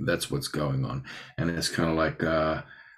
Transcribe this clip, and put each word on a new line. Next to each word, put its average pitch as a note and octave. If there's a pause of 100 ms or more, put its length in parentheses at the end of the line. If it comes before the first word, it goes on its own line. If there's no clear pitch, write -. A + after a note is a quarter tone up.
that's E2
what's C#2
going C#2
on. C2+ (320)
And E2+
it's E2
kinda E2
like, D#2+
uh, D#2 (360)